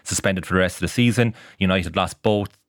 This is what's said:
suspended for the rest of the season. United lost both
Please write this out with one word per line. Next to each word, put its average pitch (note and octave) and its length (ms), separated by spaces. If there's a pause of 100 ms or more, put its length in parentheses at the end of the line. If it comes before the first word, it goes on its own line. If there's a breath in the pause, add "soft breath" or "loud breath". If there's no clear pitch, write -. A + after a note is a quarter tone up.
suspended F#2 420
for - 80
the F#2 60
rest F#2 160
of - 60
the F2 60
season. A#2+ 460 (240 loud breath)
United F#2 380
lost F#2 260
both G#2 280 (180)